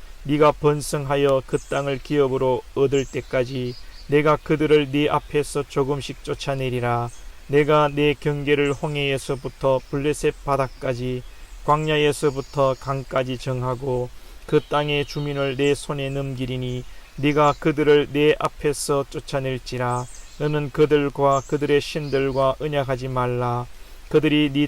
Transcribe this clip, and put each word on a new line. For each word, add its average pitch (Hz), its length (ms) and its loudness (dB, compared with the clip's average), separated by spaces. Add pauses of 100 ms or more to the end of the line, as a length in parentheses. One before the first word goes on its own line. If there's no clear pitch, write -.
(220)
네가 147 300 4
번성하여 143 920 2
그 147 120 -2
땅을 139 400 -4
기업으로 131 640 2 (120)
얻을 135 320 2
때까지 127 680 -4 (320)
내가 147 300 4
그들을 147 560 2
네 147 160 2
앞에서 147 600 -2
조금씩 139 540 -2
쫓아내리라. 123 840 -2 (380)
내가 147 420 4
내 147 260 2
경계를 143 600 0
홍해에서부터 139 1040 -2 (100)
블레셋 147 540 -2
바다까지 127 800 -2 (420)
광야에서부터 147 1160 2
강까지 131 580 -4
정하고 127 720 -4 (360)
그 151 140 4
땅의 147 460 0
주민을 139 500 -2
내 143 180 4
손에 139 360 -4
넘기리니 127 760 -4 (320)
네가 147 420 4
그들을 147 540 4
내 147 260 4
앞에서 143 680 -2
쫓아낼지라. 127 1000 -4 (320)
너는 147 320 -2
그들과 139 760 4
그들의 143 340 2
신들과 135 760 0
언약하지 135 500 -2
말라. 123 580 -2 (440)
그들이 151 420 4
네 143 160 2